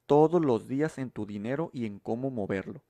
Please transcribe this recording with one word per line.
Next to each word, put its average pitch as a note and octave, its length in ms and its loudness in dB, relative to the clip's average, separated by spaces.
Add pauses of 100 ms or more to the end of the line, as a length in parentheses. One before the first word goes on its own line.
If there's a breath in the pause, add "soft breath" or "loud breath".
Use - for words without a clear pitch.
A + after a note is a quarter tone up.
todos D#3 400 6
los A2 240 2
días C#3+ 300 -4
en C3 120 -8
tu G#2+ 140 -8
dinero G#2+ 480 -6
y A#2+ 140 -6
en G2+ 120 -10
cómo A#2+ 320 -6
moverlo. G#2 600 -6